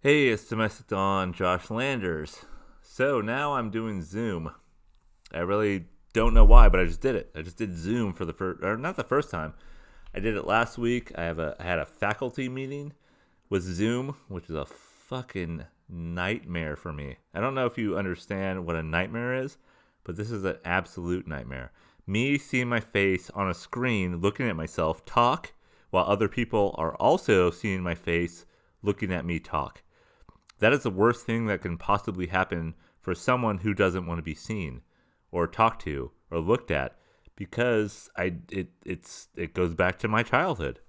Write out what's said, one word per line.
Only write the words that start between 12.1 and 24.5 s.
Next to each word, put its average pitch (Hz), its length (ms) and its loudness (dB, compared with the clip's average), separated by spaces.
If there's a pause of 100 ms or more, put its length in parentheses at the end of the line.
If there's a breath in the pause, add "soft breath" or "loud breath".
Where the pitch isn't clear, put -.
meeting 135 460 -10 (560 soft breath)
with 98 140 0
Zoom, 117 540 -2 (120)
which 90 220 -12
is 80 40 -8
a 76 120 -6
fucking - 1000 -10 (240)
nightmare 85 880 -6
for 82 160 -10
me. 71 240 -10 (160)
I 82 80 -6
don't 131 140 -4
know 131 120 -2
if 120 120 -6
you 107 180 -2
understand 95 720 -6
what 82 100 -4
a 82 60 -4
nightmare 92 520 -4
is, 131 220 -6 (480 soft breath)
but 87 120 -10
this 107 140 -6
is 104 140 -6
an 92 180 -2
absolute 90 640 -4
nightmare. 65 460 -10 (340 soft breath)
Me 123 300 0
seeing 127 320 -2
my 120 120 0
face 98 500 0
on 98 180 -2
a 90 60 -2
screen, 101 640 -4
looking 104 280 0
at 98 100 -4